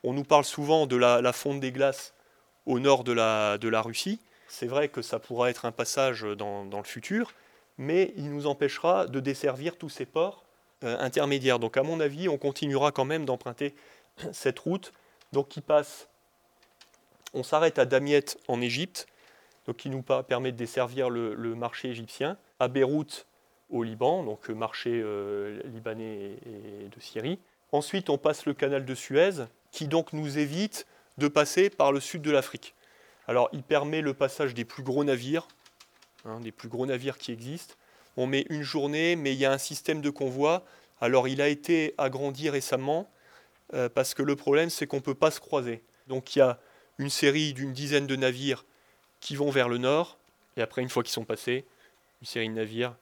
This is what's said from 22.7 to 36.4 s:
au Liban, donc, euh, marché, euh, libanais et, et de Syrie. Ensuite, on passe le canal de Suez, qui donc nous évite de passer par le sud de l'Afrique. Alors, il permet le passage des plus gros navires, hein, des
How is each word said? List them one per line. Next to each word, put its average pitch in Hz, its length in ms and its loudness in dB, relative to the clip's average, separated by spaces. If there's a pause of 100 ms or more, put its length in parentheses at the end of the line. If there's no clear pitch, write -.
au 117 140 -2
Liban, 120 400 0
donc, 107 260 -8
euh, 113 60 -4
marché, 113 500 -2
euh, 101 600 -6
libanais 110 840 -10
et, 104 380 -14
et 101 40 -14
de 107 120 -20
Syrie. 135 400 -6 (320)
Ensuite, 160 380 0
on 143 80 4
passe - 280 0
le 147 80 0
canal 139 300 -2
de 131 100 -6
Suez, 151 500 2 (280)
qui 156 160 -6
donc 160 240 0
nous 151 260 -4
évite 156 480 -2 (320)
de 143 80 2
passer 151 420 4
par 139 220 4
le 139 80 2
sud 151 240 -8
de 151 80 0
l'Afrique. - 440 0 (520)
Alors, 120 260 4
il 143 120 -8
permet 151 380 0
le 139 120 0
passage 135 400 0
des 117 100 -4
plus 131 200 -14
gros 135 180 0
navires, 139 460 -2 (800)
hein, 113 120 -10
des 113 140 -10